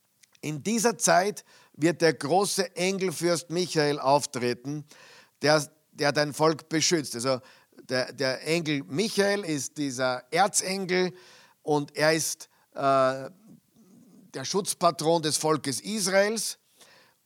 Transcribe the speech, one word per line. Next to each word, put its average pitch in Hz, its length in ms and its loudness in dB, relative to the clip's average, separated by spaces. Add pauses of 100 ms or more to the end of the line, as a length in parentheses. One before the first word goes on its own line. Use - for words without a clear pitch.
(420)
„In 147 220 -8
dieser 226 340 0
Zeit 180 460 2 (300)
wird 165 280 0
der 160 120 6
große 180 640 0
Engelfürst 175 760 -2
Michael 156 500 0
auftreten, 131 840 -2 (560)
der, 151 260 4 (240)
der 143 200 0
dein 147 220 0
Volk 156 360 0
beschützt.“ 156 460 0
Also 127 240 -2 (500)
der, 127 240 -2
der 131 340 -2
Engel 151 360 0
Michael 196 600 0
ist 151 340 -4
dieser 127 540 -2
Erzengel 185 840 0 (480)
und 147 340 -2
er 151 180 2
ist, - 360 -4 (240)
äh, 135 560 0 (1040)
der 135 120 -8
Schutzpatron 170 760 2
des 151 160 0
Volkes 147 440 -2
Israels 202 800 0 (680)